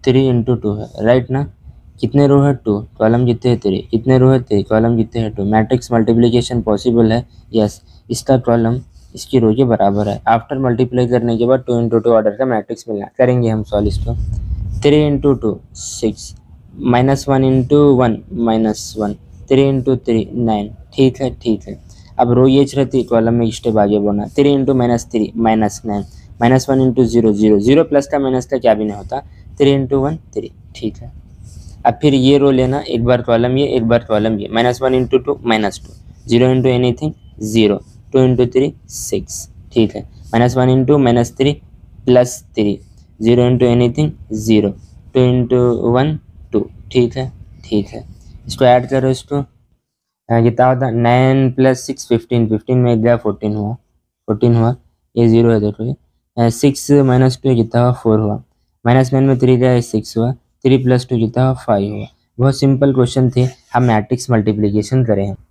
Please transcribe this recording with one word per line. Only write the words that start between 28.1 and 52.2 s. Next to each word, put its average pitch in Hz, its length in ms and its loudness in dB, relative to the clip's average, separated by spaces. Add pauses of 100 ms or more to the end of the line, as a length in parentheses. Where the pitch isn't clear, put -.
minus 131 280 -2
का 135 120 -4
क्या 117 160 2
भी 107 100 -4
नहीं 104 120 -6
होता, 101 240 -10 (400)
थ्री 139 100 4
इंटू 135 280 -2
वन, 147 180 -2
थ्री, - 360 -12 (240)
ठीक 110 200 -8
है। - 160 -18 (720)
अब 117 80 0
फिर 143 200 0
ये 135 240 4
रो 143 120 2
लेना, 131 300 0
एक 117 240 -6
बार 123 180 2
कॉलम 120 340 0
ये, 139 100 0
एक 117 220 -2
बार 117 100 2
कॉलम 110 400 -2
ये, 101 140 -10
Minus 120 300 -2
one 131 220 0
into 127 200 0
two, 143 220 -6
minus 110 400 -2
two, - 60 -20 (360)
Zero 117 180 2
into 127 200 0
anything, 123 460 -2 (300)
zero, 107 380 2 (320)
टू 135 60 2
into 127 280 2
three, 131 240 -2 (160)
six, - 640 -10 (220)
ठीक 110 240 0
है। - 60 -12
माइनस 120 540 -2
वन 127 120 2
into 131 300 2
minus 120 380 0
three 143 160 0 (520)
plus 123 400 2 (100)
three, 104 260 -2 (420)
Zero 120 200 4
into 123 200 2
anything, 123 480 0 (220)
zero, 107 380 2 (440)
टू 131 60 2
into 123 600 0
one, 135 380 0 (320)
two, 104 180 -2 (220)
ठीक - 240 0
है, 127 160 -8 (320)
ठीक 104 220 -4
है। 113 180 -18 (420)
इसको - 180 -2
ऐड 123 220 4
करो, 131 220 -2
इसको, 131 280 -4 (920)
अ, 117 120 2
कितना 120 240 2
होता 131 200 0
है, 113 80 -4
नाइन 127 580 2
प्लस 131 280 2
सिक्स, - 280 -12
फ़िफ़्टीन, 117 400 0